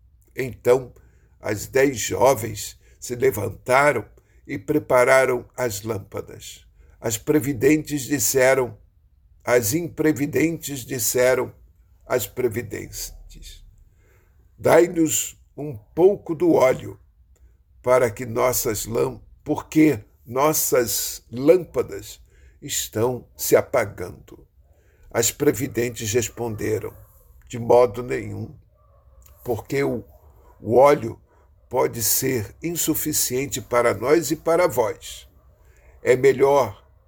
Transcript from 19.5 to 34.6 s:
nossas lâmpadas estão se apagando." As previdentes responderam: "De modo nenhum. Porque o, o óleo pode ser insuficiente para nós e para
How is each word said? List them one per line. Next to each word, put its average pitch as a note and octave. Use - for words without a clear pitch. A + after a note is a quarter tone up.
nossas C3+
lâmpadas B2
estão A#2+
se -
apagando." -
As A#2
previdentes A#2+
responderam: A2
"De A#2+
modo A#2+
nenhum. G#2+
Porque B2
o, -
o G#2+
óleo C3
pode B2
ser B2
insuficiente D3+
para A#2+
nós C#3
e D#3+
para E3+